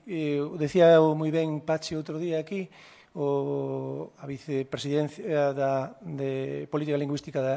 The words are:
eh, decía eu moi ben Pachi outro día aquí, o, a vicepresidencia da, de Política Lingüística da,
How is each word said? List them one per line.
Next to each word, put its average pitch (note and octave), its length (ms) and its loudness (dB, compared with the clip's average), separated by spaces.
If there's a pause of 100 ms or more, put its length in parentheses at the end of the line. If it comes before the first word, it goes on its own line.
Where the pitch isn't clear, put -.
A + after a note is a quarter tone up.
eh, D3+ 400 -2 (160)
decía E3 320 6
eu D#3+ 240 8
moi D#3 160 0
ben D#3 320 0
Pachi D#3+ 320 -4
outro D#3 240 -6
día D#3+ 240 -2
aquí, F#3+ 240 -6 (480)
o, C#3 1040 -2
a D3 80 -14
vicepresidencia C#3+ 1300 -2
da, C3+ 480 0
de C#3 640 -4
Política D3+ 320 -2
Lingüística C#3+ 400 -4
da, C3 180 0